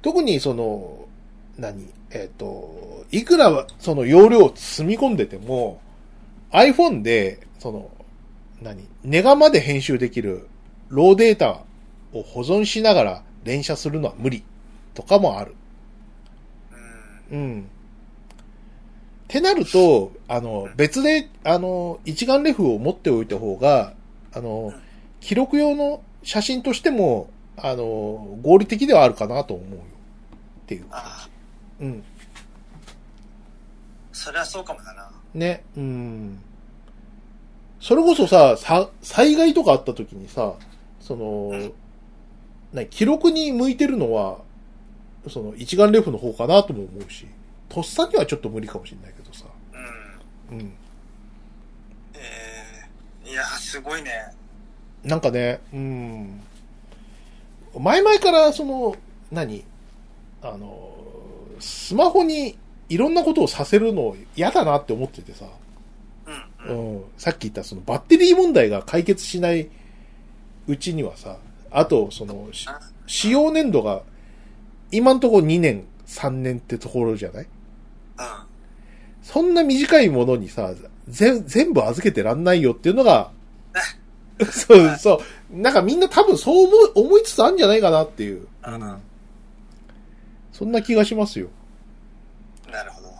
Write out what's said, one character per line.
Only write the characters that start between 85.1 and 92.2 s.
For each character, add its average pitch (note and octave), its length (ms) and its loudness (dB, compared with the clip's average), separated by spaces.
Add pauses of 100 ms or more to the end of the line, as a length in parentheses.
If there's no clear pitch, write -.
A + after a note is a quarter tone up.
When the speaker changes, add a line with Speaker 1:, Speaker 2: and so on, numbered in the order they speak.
Speaker 1:
う。 E3+ 40 -16
な G#3+ 140 0
ん - 20 -6
か F#3+ 100 4
み G#3+ 120 0
ん F4 60 0
な F#4 80 2
多 - 160 4
分 G#4 120 4
そ F4+ 280 4
う - 20 6
思 G#4+ 200 8
い、 A4+ 80 -4
思 G4 240 6
い A4+ 40 6
つ - 120 -8
つ - 80 2
あ A#3 60 4
る F#4 60 2
ん - 40 -2
じ D#4+ 60 4
ゃ G3 40 4
な G#3 80 4
い A3 40 2
か F#3+ 100 4
な D#3 120 2
っ D3+ 80 -6
て G#2+ 140 -10
い G2+ 120 -8
う。 F2+ 120 -18 (180)
Speaker 2:
う A#2+ 40 -14
ん。 G#2 320 -14 (1500)
Speaker 1:
そ - 120 -12
ん A3 80 -4
な A3+ 100 0
気 A#3 120 -4
が G#3+ 100 4
し G#3+ 100 -4
ま G#3+ 120 -2
す - 120 -12
よ。 F#2 100 -10 (1200)